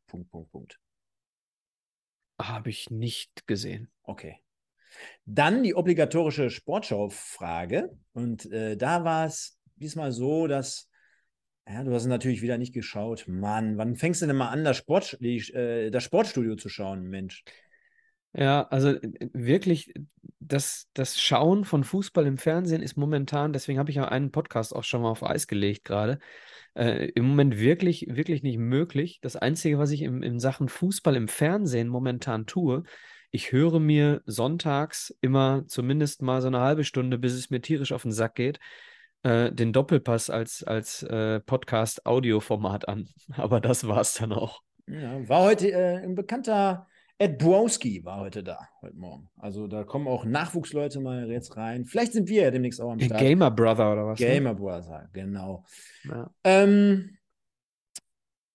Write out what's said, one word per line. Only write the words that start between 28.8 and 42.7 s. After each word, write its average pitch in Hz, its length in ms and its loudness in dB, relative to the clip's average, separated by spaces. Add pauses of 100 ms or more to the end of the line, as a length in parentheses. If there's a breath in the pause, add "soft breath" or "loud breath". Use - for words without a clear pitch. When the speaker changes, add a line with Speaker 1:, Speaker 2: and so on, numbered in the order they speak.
Speaker 2:
Das 131 140 -8
Einzige, 147 440 0
was 143 120 2
ich 147 120 -2
im, 131 200 -4
in 120 160 -2
Sachen 131 300 0
Fußball 180 460 0
im 113 120 -2
Fernsehen 147 600 0
momentan 123 560 -2
tue, 160 380 0 (480 loud breath)
ich - 200 -6
höre 160 300 4
mir 147 440 4
sonntags 143 960 -2
immer 135 480 4
zumindest 143 540 0
mal 131 200 0
so 127 60 0
eine 131 140 0
halbe 147 240 2
Stunde, 127 320 -2
bis 123 160 0
es 127 160 -8
mir 127 120 -2
tierisch 143 300 -2
auf 135 120 -6
den 117 100 -2
Sack 110 220 -2
geht, 131 240 -2 (640 loud breath)
äh, 120 280 4
den 117 220 0
Doppelpass 131 560 2
als, - 340 -6
als, - 400 -4
äh, 110 380 -2
Podcast-Audioformat 113 1500 0